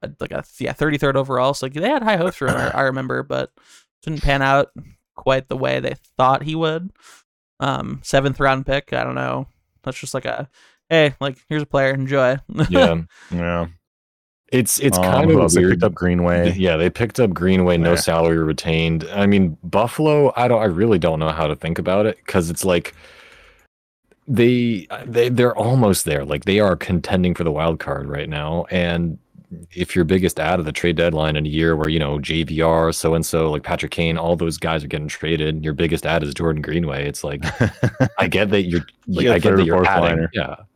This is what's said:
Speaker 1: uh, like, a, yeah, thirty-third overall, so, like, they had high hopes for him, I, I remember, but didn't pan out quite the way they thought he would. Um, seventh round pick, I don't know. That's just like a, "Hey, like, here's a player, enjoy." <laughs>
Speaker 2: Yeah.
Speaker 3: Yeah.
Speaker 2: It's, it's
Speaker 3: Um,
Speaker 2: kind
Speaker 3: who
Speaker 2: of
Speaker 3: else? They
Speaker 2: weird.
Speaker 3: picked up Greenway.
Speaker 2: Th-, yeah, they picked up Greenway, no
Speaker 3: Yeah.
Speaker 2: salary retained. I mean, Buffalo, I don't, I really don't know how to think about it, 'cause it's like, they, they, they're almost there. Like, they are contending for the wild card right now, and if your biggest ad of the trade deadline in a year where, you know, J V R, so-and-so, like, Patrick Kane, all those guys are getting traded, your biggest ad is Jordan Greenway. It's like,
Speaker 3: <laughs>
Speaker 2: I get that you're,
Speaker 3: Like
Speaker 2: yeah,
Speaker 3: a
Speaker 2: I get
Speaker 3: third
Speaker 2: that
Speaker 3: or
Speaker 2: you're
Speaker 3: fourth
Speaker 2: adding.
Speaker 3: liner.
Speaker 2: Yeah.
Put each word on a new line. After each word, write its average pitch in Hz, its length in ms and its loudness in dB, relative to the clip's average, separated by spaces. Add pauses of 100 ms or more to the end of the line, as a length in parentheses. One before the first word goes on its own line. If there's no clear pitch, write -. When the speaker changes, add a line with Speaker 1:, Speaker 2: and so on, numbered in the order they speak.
Speaker 1:
uh, - 60 -10 (120)
like, - 120 -10
a, - 120 -8 (140)
yeah, 127 140 -6
thirty-third 147 440 0
overall, 135 380 0
so, 131 120 -8
like, 135 80 -8
they 165 140 -2
had 285 140 0
high 214 140 2
hopes 170 200 -2
for 139 120 -4
him, - 80 0
I, 127 140 -2
I - 120 -2
remember, 131 400 -2
but 135 300 -6 (500)
didn't 156 200 -8
pan 139 200 2
out 139 280 2 (440)
quite 131 340 -2
the 135 80 -6
way 131 240 -2
they 131 140 -6 (220)
thought 131 260 2
he 156 120 -6
would. 165 360 -4 (720)
Um, 135 440 -4
seventh 139 340 0
round 135 280 0
pick, 139 260 -4
I 127 120 -2
don't 127 120 -6
know. 131 300 -4 (360)
That's - 160 -10
just - 160 -12
like 131 120 -6
a, 123 220 -8 (420)
"Hey, 156 300 4
like, 135 180 -6 (100)
here's 151 140 -4
a 143 40 -8
player, 135 280 0
enjoy." 135 420 0 (120)
<laughs> - 200 -2
Speaker 2:
Yeah. 82 340 2 (300)
Speaker 3:
Yeah. 87 340 -4 (840)
Speaker 2:
It's, 127 300 0
it's 120 160 2
Speaker 3:
Um, 90 80 2
Speaker 2:
kind 135 260 4
Speaker 3:
who 160 60 6
Speaker 2:
of 90 60 6
Speaker 3:
else? 82 120 2
They 90 60 4
Speaker 2:
weird. 92 120 4
Speaker 3:
picked 87 100 0
up 104 120 2
Greenway. 87 500 2
Speaker 2:
Th-, 87 120 2
yeah, 92 220 2
they 87 100 2
picked 113 320 -2
up 104 140 4
Greenway, 90 420 4
no 85 140 4
Speaker 3:
Yeah. 87 60 4
Speaker 2:
salary 82 420 2
retained. 80 720 0
I 101 140 2
mean, 95 360 2
Buffalo, 139 760 2
I 123 120 2
don't, 117 140 4
I - 40 0
really 98 320 2
don't 80 200 0
know 80 100 0
how 80 200 -2
to 76 80 -2
think 82 220 -6
about 92 280 0
it, - 200 -4
'cause 87 220 0
it's 85 160 -6
like, 87 300 0 (1300)
they, 120 600 2 (180)
they, 120 240 0
they're 123 280 2
almost 110 500 2
there. 73 180 -2
Like, 71 220 -6
they 98 140 4
are 95 160 4
contending 90 580 0
for 85 100 -4
the 82 80 0
wild 78 260 -2
card 69 300 -8
right 71 200 -8
now, 78 420 -4
and 85 480 -2 (520)
if - 260 -6
your 127 80 4
biggest 92 340 0
ad 80 220 0
of 78 60 -4
the 78 60 -6
trade 87 240 -2
deadline 78 380 0
in 76 120 -2
a - 20 -4
year 80 260 2
where, 78 140 -2
you 80 100 0
know, 73 200 -2
J 80 240 -2
V 78 180 -4
R, 82 320 2
so-and-so, 80 580 0
like, 76 120 -4
Patrick 80 300 -6
Kane, 82 260 -2
all 85 180 0
those 80 220 -4
guys 80 260 -4
are 69 40 -12
getting 76 200 -6
traded, 78 560 -4
your 78 80 -2
biggest 76 320 -2
ad 78 180 0
is 73 120 -6
Jordan 80 260 -2
Greenway. 76 460 -4
It's - 180 -10
like, 71 180 -8
Speaker 3:
<laughs> - 760 -2
Speaker 2:
I 95 100 2
get 95 220 2
that 101 140 4
you're, 85 200 -2 (220)
Speaker 3:
Like 170 180 -2
Speaker 2:
yeah, 123 60 4
Speaker 3:
a 113 40 6
Speaker 2:
I 90 40 4
get 87 120 4
Speaker 3:
third 98 80 4
Speaker 2:
that 95 40 6
Speaker 3:
or 87 40 4
Speaker 2:
you're 85 100 2
Speaker 3:
fourth 92 120 4
Speaker 2:
adding. 95 140 2 (160)
Speaker 3:
liner. 82 160 -2
Speaker 2:
Yeah. 73 220 -4 (200)